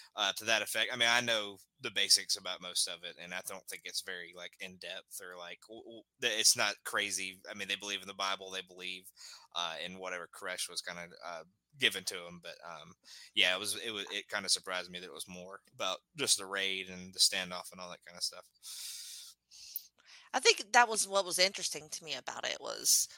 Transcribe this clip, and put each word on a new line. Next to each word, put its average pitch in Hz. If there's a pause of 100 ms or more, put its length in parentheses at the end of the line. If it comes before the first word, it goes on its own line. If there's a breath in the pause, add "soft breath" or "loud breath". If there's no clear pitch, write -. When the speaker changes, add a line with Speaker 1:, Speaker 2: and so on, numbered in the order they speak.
(180 loud breath)
Speaker 1:
uh, 208
to -
that 110
effect. 110
I 123
mean, 117
I 120
know 107 (200)
the 131
basics 98
about 92
most 90
of 85
it, 85
and 87
I 90
don't 95
think 92
it's 90
very, 87
like, 90
in-depth 92
or, 90
like, 87
w-, 113
w-, 113 (160)
th-, 117
it's 110
not 104
crazy. 95 (100)
I 107
mean, 98
they 101
believe 98
in 95
the 98
Bible, 95
they 95
believe, 92 (460 loud breath)
uh, 82
in 90
whatever 90
Koresh 92
was 85
kinda, 87 (160)
uh, 82 (320)
given 107
to 90
him, 87
but, 85
um, 82 (400 loud breath)
yeah, 92
it 92
was, 107
it 113
was, 101
it 101
kinda 98
surprised 90
me 90
that 92
it 80
was 78
more 90 (120)
about 101 (160)
just 135
the 101
raid 95
and 92
the 92
standoff 90
and 107
all 90
that -
kinda 87
stuff. - (1900 loud breath)
Speaker 2:
I -
think 330
that 240
was 202
what 196
was 175
interesting 165
to -
me 151
about 127
it -
was, - (100 loud breath)